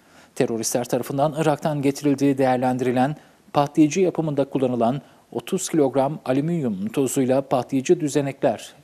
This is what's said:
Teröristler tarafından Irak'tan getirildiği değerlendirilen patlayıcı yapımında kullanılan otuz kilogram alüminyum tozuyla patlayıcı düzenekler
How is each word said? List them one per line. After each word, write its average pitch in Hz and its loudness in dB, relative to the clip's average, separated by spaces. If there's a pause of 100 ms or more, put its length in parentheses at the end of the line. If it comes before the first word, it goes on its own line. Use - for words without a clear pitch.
(340)
Teröristler 117 -2
tarafından 139 -2
Irak'tan 151 0
getirildiği 139 0
değerlendirilen 127 0 (360)
patlayıcı 151 2
yapımında 160 0
kullanılan 127 0 (300)
otuz - -4
kilogram 139 2
alüminyum 131 -2
tozuyla 131 0
patlayıcı 135 0
düzenekler 139 -2 (120)